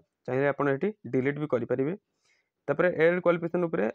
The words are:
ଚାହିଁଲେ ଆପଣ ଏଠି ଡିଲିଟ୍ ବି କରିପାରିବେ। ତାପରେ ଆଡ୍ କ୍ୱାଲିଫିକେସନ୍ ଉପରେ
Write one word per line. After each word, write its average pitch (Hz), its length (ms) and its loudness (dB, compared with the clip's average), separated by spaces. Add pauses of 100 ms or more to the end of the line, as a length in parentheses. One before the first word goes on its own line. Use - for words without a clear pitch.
(220)
ଚାହିଁଲେ 135 260 0
ଆପଣ 143 220 0
ଏଠି 135 180 0 (180)
ଡିଲିଟ୍ 131 320 0
ବି 147 100 -4
କରିପାରିବେ। 131 460 -2 (720)
ତାପରେ 165 240 2
ଆଡ୍ 170 260 4
କ୍ୱାଲିଫିକେସନ୍ 175 460 0
ଉପରେ 170 300 -2